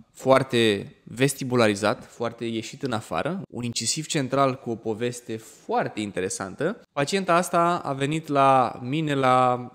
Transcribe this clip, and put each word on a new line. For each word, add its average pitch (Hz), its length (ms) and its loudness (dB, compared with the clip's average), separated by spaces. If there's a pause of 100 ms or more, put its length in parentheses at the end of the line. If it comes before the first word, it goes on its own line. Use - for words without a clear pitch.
(120)
foarte 117 800 2 (120)
vestibularizat, 117 1000 0
foarte 117 400 -8
ieșit 117 380 -8
în 127 100 -6
afară, 113 580 -4
un 117 120 -10
incisiv 120 440 -4
central 135 480 0
cu - 160 -10
o 113 40 -4
poveste 113 640 -6
foarte 156 640 -6
interesantă. 98 800 -4 (120)
Pacienta 180 420 0
asta 175 500 2
a 143 80 -4
venit 143 340 -2
la 135 560 4
mine 147 320 -2
la... 127 600 2